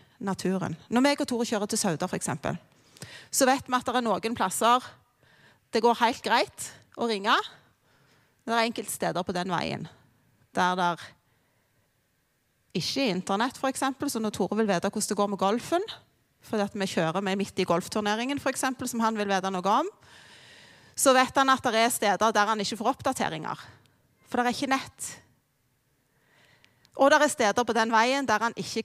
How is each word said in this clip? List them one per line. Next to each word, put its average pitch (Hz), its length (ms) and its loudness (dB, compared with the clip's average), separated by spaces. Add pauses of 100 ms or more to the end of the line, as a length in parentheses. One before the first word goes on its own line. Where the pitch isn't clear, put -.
(220)
naturen. 185 520 -4 (160)
Når 247 140 2
meg 285 180 2
og 277 80 -4
Tore 240 160 -2
kjører 208 240 -2
til 220 80 -2
Sauda, 180 320 -2
for 165 80 -4
eksempel, - 400 -6 (720)
så 262 160 4
vet 269 180 2
vi 254 120 0
at 247 100 -8
det 240 100 0
er 240 60 -2
noen 220 320 -2
plasser 226 480 2 (880)
det 233 80 0
går 226 220 6
helt 233 220 2
greit 254 440 0 (320)
å 233 80 -2
ringe. 214 260 0 (1120)
Det 226 80 -4
er 233 140 2
enkelte 233 260 -6
steder 170 320 -2
på 180 100 -4
den 180 180 -4
veien 147 360 -4 (640)
der 180 240 2
der 175 240 0 (1800)
ikke 269 280 -2
er 214 80 2
internett, 202 480 -2
for 269 120 -2
eksempel, 269 400 -4
så 226 80 -4
når 214 160 -4
Tore 208 220 -2
vil 220 100 2
vite 190 200 0
hvordan 208 200 -4
det 208 80 -4
går 202 160 0
med 294 80 -4
golfen, 233 420 0 (640)
fordi 208 200 -2
at 202 120 -8
vi 190 120 -2
kjører 175 360 0
med 190 160 -2
midt - 200 -4
i 180 80 0
golfturneringen, 214 720 -2
for 269 120 -2
eksempel, 254 360 -4
som 233 120 -4
han 226 160 2
vil 208 120 -2
vite 190 240 0
noe 185 280 0
om, 349 80 -2 (1080)
så 277 200 4
vet 254 200 2
han 269 160 6
at 262 200 0
det 220 80 2
er 233 120 4
steder 214 440 2
der 208 160 4
han 220 80 -2
ikke 202 200 -4
får 226 120 0
oppdateringer, - 720 -4 (640)
for 240 120 -2
det 240 120 0
er 233 40 -6
ikke 269 160 -2
nett. - 360 -6 (1900)
Og 277 120 6
det 302 80 8
er 294 120 4
steder 226 360 2
på 226 80 0
den 226 160 0
veien 247 360 4
der 214 160 2
han 233 160 -2
ikke - 240 -6